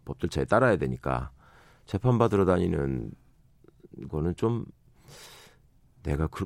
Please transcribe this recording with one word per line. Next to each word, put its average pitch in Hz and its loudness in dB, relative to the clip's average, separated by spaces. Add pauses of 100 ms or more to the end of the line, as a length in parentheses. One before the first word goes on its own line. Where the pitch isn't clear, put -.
법 - -10
절차에 76 -2
따라야 113 4
되니까 64 -4 (540)
재판 120 0
받으러 101 4
다니는 76 0 (1000)
거는 80 -2
좀 113 -2 (1400)
내가 76 -2
그, - -6